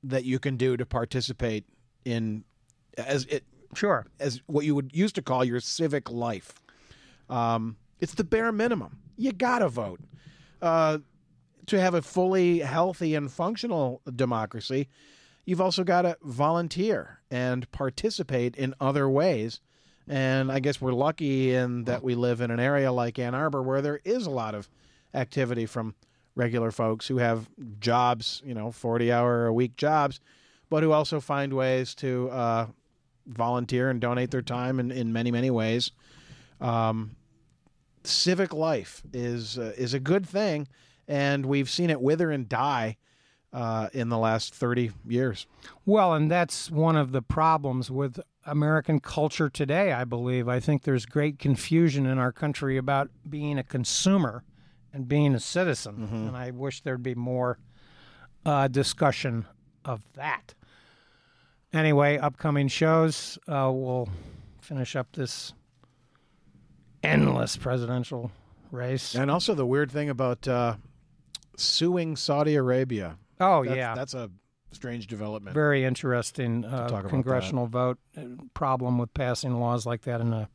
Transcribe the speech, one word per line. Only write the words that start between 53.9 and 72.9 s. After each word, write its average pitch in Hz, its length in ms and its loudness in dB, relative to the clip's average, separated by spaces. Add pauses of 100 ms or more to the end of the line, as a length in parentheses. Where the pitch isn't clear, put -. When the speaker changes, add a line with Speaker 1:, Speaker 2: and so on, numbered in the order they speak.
Speaker 2:
and 135 140 -8
being 143 280 4
a 117 40 2
citizen, 143 580 -2
Speaker 1:
Mm-hmm. 110 180 -6 (120)
Speaker 2:
and 127 100 -6
I 127 140 -8
wish 131 300 -8
there'd 127 220 -4
be 123 120 -4
more, 123 440 0 (840)
uh, 139 220 4
discussion 131 800 0 (420)
of 120 140 -6 (120)
that. 139 400 -8 (1200)
Anyway, 147 440 4
upcoming 143 500 0
shows, 160 800 2
uh, 135 260 0
we'll 127 340 -2 (540)
finish 135 340 -6
up 127 180 -4
this - 400 -8 (1500)
endless 135 540 2
presidential 123 720 -4 (400)
race. 127 440 -6
Speaker 1:
And 135 160 0
also 175 240 0
the 139 100 0
weird 135 260 2
thing 147 180 -4
about, 123 380 -2
uh, 120 280 0 (800)
suing 165 600 0
Saudi 151 400 2
Arabia. 127 640 0 (220)